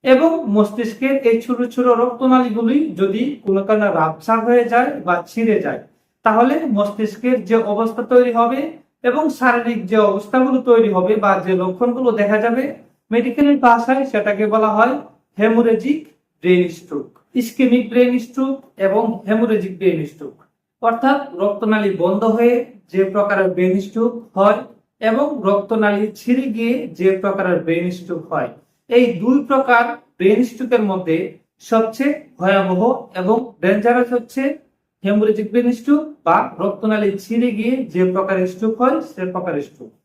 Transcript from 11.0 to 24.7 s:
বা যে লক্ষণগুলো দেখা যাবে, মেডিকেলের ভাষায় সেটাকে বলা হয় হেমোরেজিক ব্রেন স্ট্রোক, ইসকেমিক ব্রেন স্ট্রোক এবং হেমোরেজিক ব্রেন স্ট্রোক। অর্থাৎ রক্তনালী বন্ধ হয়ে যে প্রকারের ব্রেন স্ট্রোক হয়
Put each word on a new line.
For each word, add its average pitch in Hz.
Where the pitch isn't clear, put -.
বা 202
যে 185
লক্ষণগুলো 240
দেখা 208
যাবে, 233
মেডিকেলের 247
ভাষায় 254
সেটাকে 208
বলা 214
হয় 226
হেমোরেজিক 226
ব্রেন 180
স্ট্রোক, 147
ইসকেমিক 247
ব্রেন 247
স্ট্রোক 269
এবং 196
হেমোরেজিক 214
ব্রেন 170
স্ট্রোক। -
অর্থাৎ 262
রক্তনালী 208
বন্ধ 190
হয়ে 240
যে 190
প্রকারের 196
ব্রেন 185
স্ট্রোক 226
হয় 208